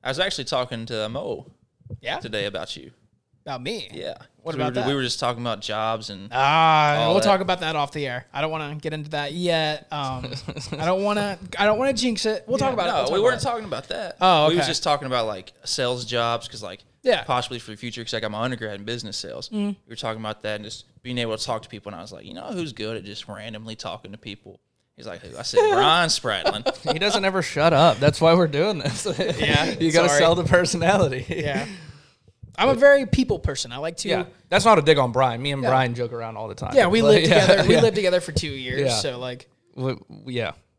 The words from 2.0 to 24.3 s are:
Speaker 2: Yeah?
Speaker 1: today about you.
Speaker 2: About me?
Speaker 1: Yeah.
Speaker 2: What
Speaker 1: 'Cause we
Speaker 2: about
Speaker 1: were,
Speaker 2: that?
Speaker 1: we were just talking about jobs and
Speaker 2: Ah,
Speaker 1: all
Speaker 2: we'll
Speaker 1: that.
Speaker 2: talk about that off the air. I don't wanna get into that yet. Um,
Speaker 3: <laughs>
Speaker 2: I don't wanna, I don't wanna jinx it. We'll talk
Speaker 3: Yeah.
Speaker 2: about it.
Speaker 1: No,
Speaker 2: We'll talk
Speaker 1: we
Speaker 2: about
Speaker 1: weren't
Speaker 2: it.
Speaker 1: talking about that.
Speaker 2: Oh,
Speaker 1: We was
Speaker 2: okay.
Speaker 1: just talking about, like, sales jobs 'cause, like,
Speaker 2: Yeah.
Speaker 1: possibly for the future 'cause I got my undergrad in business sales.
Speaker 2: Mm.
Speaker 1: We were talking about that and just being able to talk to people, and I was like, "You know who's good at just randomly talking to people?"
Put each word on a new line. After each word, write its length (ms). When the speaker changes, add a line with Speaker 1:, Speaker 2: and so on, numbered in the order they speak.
Speaker 2:
Yeah? 180
Speaker 1:
today 260
about 320
you. 140
Speaker 2:
About 160
me? 320
Speaker 1:
Yeah. 200
Speaker 2:
What 120
Speaker 1:
'Cause 40
we 60
Speaker 2:
about 40
Speaker 1:
were, 140
Speaker 2:
that? 60
Speaker 1:
we 60
were 80
just 180
talking 220
about 180
jobs 500
and 220
Speaker 2:
Ah, 680
Speaker 1:
all 140
Speaker 2:
we'll 80
Speaker 1:
that. 60
Speaker 2:
talk 140
about 200
that 140
off 160
the 160
air. 260
I 80
don't 100
wanna 240
get 180
into 160
that 240
yet. 580
Um, 400
Speaker 3:
<laughs> 200
Speaker 2:
I 120
don't 180
wanna, 340
I 80
don't 140
wanna 140
jinx 320
it. 220
We'll 120
talk 100
Speaker 3:
Yeah. 40
Speaker 2:
about 140
it. 40
Speaker 1:
No, 40
Speaker 2:
We'll 100
talk 60
Speaker 1:
we 80
Speaker 2:
about 60
Speaker 1:
weren't 160
Speaker 2:
it. 40
Speaker 1:
talking 200
about 240
that. 320
Speaker 2:
Oh, 280
Speaker 1:
We 60
was 80
Speaker 2:
okay. 60
Speaker 1:
just 140
talking 240
about, 200
like, 240
sales 400
jobs 420
'cause, 160
like, 180
Speaker 2:
Yeah. 220
Speaker 1:
possibly 360
for 120
the 60
future 260
'cause 100
I 60
got 120
my 100
undergrad 340
in 100
business 320
sales. 320
Speaker 2:
Mm. 200
Speaker 1:
We 200
were 60
talking 260
about 220
that 120
and 100
just 200
being 160
able 200
to 60
talk 200
to 60
people, 220
and 80
I 20
was 100
like, 140
"You 80
know 180
who's 220
good 240
at 60
just 240
randomly 480
talking 360
to 60
people?" 420